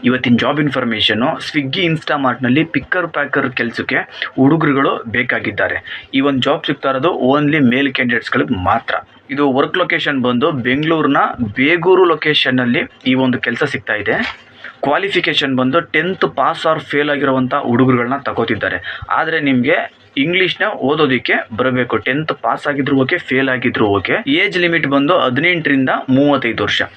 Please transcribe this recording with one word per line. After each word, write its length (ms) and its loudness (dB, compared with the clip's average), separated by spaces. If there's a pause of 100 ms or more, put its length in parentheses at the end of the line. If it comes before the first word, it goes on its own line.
ಇವತ್ತಿನ 320 4
ಜಾಬ್ 240 0
ಇನ್ಫಾರ್ಮೇಷನ್ನು, 640 0
Swiggy 640 -4
Instamart-ನಲ್ಲಿ 720 0
ಪಿಕ್ಕರ್ 440 -2
ಪ್ಯಾಕರ್ 440 -2
ಕೆಲ್ಸಕ್ಕೆ 440 -4 (400)
ಹುಡುಗರುಗಳು 720 2
ಬೇಕಾಗಿದ್ದಾರೆ. 1040 -4
ಈ 60 2
ಒಂದು 220 2
ಜಾಬ್ 240 0
ಸಿಗ್ತಾ 240 -2
ಇರೋದು 480 2
only 220 2 (120)
ಮೇಲ್ 220 0
ಕ್ಯಾಂಡಿಡೇಟ್ಸ್‌ಗಳಿಗೆ 720 -2
ಮಾತ್ರ. 320 0 (340)
ಇದು 220 0
ವರ್ಕ್ 260 0
ಲೊಕೇಶನ್ 440 -2
ಬಂದು 300 2
ಬೆಂಗಳೂರಿನ 680 0 (240)
ಬೇಗೂರು 640 2
ಲೊಕೇಶನ್ನಲ್ಲಿ 760 0 (280)
ಈ 60 2
ಒಂದು 260 0
ಕೆಲ್ಸ 240 -2
ಸಿಗ್ತಾ 300 -4
ಇದೆ. 220 -2 (680)
ಕ್ವಾಲಿಫಿಕೇಷನ್ 760 0
ಬಂದು 240 2
ಟೆಂತ್ 460 -2 (120)
ಪಾಸ್ 280 0
or 140 2
ಫೇಲ್ 300 -2
ಆಗಿರುವಂಥ 440 0
ಹುಡುಗರುಗಳನ್ನ 640 2
ತಗೋತಿದ್ದಾರೆ. 920 -4
ಆದ್ರೆ 300 0
ನಿಮ್ಗೆ 680 0 (120)
ಇಂಗ್ಲಿಷ್ನ 480 0
ಓದೋದಕ್ಕೆ 680 0 (220)
ಬರಬೇಕು. 420 0
ಟೆಂತ್ 440 -2
ಪಾಸ್ 260 -2
ಆಗಿದ್ರು 340 0
ಓಕೆ, 160 0
ಫೇಲ್ 320 -2
ಆಗಿದ್ರು 380 0
ಓಕೆ. 260 0 (140)
ಏಜ್ 300 0
ಲಿಮಿಟ್ 300 0
ಬಂದು 320 2
ಹದಿನೆಂಟರಿಂದ 680 2 (200)
ಮೂವತ್ತೈದು 540 2
ವರ್ಷ. 180 -2 (160)